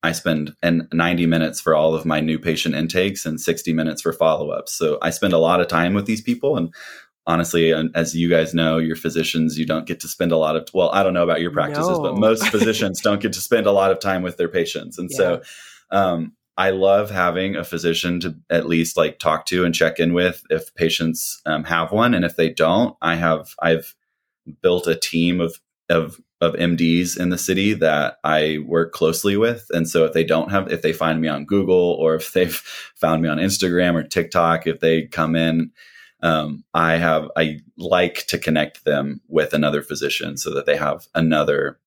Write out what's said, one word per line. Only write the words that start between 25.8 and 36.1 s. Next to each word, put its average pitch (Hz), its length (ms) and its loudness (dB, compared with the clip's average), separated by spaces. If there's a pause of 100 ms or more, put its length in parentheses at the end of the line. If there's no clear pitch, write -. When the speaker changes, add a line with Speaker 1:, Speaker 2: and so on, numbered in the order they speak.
Speaker 1:
of, 80 320 0 (200)
of 82 160 0
M 87 200 0
Ds 85 400 2
in 90 140 -2
the 90 80 -2
city 98 340 0
that 78 500 0
I 78 440 0
work 82 260 0
closely 82 440 0
with. 117 340 0
And 82 180 0
so 82 160 4
if 78 80 0
they 80 120 2
don't 80 260 0
have, 98 200 -2
if 85 120 -4
they 82 100 0
find 80 280 0
me 80 80 0
on 73 180 -6
Google 92 520 2
or 80 160 2
if - 200 -6
they've 90 200 2
<laughs> - 400 -14
found 80 280 0
me 82 60 0
on 76 100 -2
Instagram 90 560 2
or 80 80 0
TikTok, 82 640 0
if 80 140 -2
they 82 260 2
come 80 280 -2
in, 82 380 0 (480)